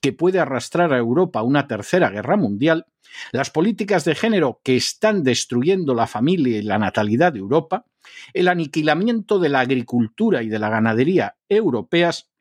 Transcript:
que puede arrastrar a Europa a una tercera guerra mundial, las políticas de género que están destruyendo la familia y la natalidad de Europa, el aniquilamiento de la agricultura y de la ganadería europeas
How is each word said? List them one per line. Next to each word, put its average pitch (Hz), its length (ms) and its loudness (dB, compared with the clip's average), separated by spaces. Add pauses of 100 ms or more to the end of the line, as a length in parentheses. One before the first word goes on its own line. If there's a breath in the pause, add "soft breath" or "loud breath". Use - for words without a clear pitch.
que 135 120 0
puede 185 260 2
arrastrar 147 540 0
a 127 40 2
Europa 123 420 0
a 110 40 -2
una 143 240 2
tercera 131 420 0
guerra 190 280 -2
mundial, 156 480 0 (460 loud breath)
las 131 200 -4
políticas 208 540 0
de 160 100 0
género 185 480 0
que 131 120 2
están 202 480 0
destruyendo 131 680 0
la 117 140 0
familia 127 500 0
y 104 60 -4
la 104 160 0
natalidad 110 540 0
de 110 60 -8
Europa, 156 460 -2 (480 loud breath)
el 180 140 2
aniquilamiento 175 920 0
de 165 100 2
la 139 100 2
agricultura 127 800 0
y 113 80 -6
de 107 100 -4
la 107 100 -2
ganadería 113 680 0 (140)
europeas 170 800 0 (120)